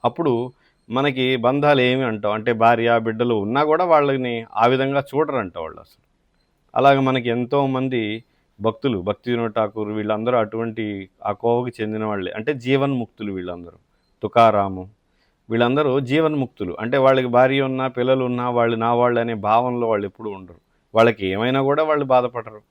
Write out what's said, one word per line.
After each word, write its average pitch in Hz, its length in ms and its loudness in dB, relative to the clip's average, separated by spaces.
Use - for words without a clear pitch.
అప్పుడు 123 480 -2
మనకి 131 460 0
బంధాలు 139 440 2
ఏమి 127 220 2
అంటాం, 107 300 -2
అంటే 110 200 -2
భార్య 117 460 4
బిడ్డలు 113 360 0
ఉన్నా 110 300 0
కూడా 160 200 2
వాళ్ళని 135 640 2
ఆ 113 100 4
విధంగా 135 380 0
చూడరంట 127 440 -2
వాళ్ళు 80 220 -12
అసలు. - 220 -20
అలాగే 139 220 6
మనకి 131 300 0
ఎంతోమంది 123 960 -2
భక్తులు, 113 380 -2
భక్తి 101 320 -6
వినోద్ 117 240 -2
ఠాకూర్, 107 340 -4
వీళ్ళందరూ 107 500 -2
అటువంటి 110 720 -6
ఆ 104 60 -4
కోవకు 120 500 -2
చెందిన 107 220 -6
వాళ్ళే, 98 280 -6
అంటే 110 220 -6
జీవన్ముక్తులు 127 800 -2
వీళ్ళందరూ. 87 460 -12
తుకారాము, 101 640 2
వీళ్ళందరూ 127 500 2
జీవన్ముక్తులు. 135 800 -2
అంటే 120 160 -2
వాళ్ళకి 131 300 4
భార్య 131 360 4
ఉన్నా, 131 260 -2
పిల్లలు 131 360 0
ఉన్నా, 123 260 -4
వాళ్ళు 117 260 2
నా 117 180 0
వాళ్ళు 120 260 2
అనే 117 140 -4
భావనలో 117 540 0
వాళ్ళు 104 180 0
ఎప్పుడూ 107 240 -12
ఉండరు. 95 300 -18
వాళ్ళకి 110 320 4
ఏమైనా 120 360 0
కూడా 143 200 2
వాళ్ళు 151 220 0
బాధపడరు 120 560 0